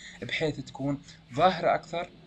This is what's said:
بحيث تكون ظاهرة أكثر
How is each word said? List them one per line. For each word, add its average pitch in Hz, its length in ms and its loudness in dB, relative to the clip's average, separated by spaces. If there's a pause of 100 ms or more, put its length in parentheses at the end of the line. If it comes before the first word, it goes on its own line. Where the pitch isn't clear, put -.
(220)
بحيث 151 380 -2
تكون 139 420 -4 (320)
ظاهرة 175 420 4
أكثر - 340 -6 (180)